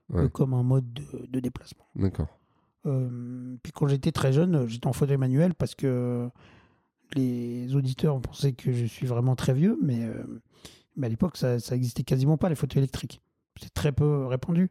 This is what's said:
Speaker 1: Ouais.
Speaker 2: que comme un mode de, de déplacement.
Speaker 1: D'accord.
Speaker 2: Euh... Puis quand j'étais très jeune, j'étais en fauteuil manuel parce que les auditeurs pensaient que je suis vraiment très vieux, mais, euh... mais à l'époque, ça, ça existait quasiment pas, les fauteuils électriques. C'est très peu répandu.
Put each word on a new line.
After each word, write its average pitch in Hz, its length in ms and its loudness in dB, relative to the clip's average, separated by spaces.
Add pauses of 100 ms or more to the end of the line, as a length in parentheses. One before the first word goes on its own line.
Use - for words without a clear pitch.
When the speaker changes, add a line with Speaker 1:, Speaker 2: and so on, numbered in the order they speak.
Speaker 1:
Ouais. 87 140 2
Speaker 2:
que 131 40 4
comme 135 280 0
un 123 80 2
mode 127 280 2
de, 123 360 -12
de 127 120 -4
déplacement. - 460 -8 (100)
Speaker 1:
D'accord. - 440 -2 (480)
Speaker 2:
Euh... 123 760 -4
Puis - 120 -14
quand 147 140 0
j'étais 139 240 2
très 135 220 2
jeune, 156 320 4
j'étais 117 220 -4
en 127 60 0
fauteuil 139 240 2
manuel 135 360 4
parce - 220 -4
que 123 520 0 (880)
les 123 600 -2
auditeurs 135 460 0
pensaient 139 320 -2
que - 180 -4
je 120 140 0
suis - 220 -6
vraiment 123 280 2
très 131 180 2
vieux, 185 280 2
mais, 120 220 0
euh... 117 380 -8 (540)
mais 135 120 -2
à - 20 -2
l'époque, 113 280 0
ça, 123 220 0
ça 123 160 -4
existait 127 280 -2
quasiment 135 340 2
pas, 190 120 2
les 156 60 0
fauteuils - 240 -2
électriques. - 420 -2 (400)
C'est - 120 -16
très - 180 0
peu 147 340 2
répandu. 165 460 0